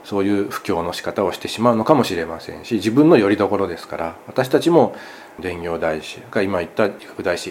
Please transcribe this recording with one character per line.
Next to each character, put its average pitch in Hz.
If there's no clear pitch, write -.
そ 101
う 98
い 98
う -
布 -
教 85
の 87
仕 -
方 95
を 87
し -
て -
し -
ま 120
う 113
の 110
か 156
も 120
し 95
れ 82
ま 82
せ 80
ん 78
し、 120
自 104
分 151
の 165
拠 101
り 104
所 98
で 85
す -
か -
ら、 82
私 131
た 147
ち 165
も 143
伝 87
行 85
大 80
師 -
が 104
今 95
言 85
っ -
た 107
薬 -
大 90
師 95